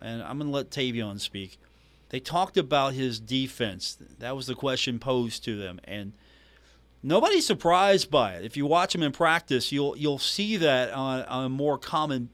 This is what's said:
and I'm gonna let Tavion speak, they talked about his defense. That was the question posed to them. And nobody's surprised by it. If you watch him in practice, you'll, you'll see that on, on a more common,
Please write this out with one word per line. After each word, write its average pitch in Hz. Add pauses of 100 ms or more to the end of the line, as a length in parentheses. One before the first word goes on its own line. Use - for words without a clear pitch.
and 113
I'm 123
gonna 147
let 139
Tavion 117
speak, 95 (500)
they 135
talked 175
about 139
his 127
defense. 113 (220)
That 120
was 127
the 127
question 131
posed 123
to 110
them. 92
And 98 (840)
nobody's 294
surprised 190
by 123
it. 90
If 113
you 143
watch 170
him 170
in 143
practice, 160
you'll, 143
you'll 147
see 208
that 131
on, 131
on 131
a 131
more 139
common, 143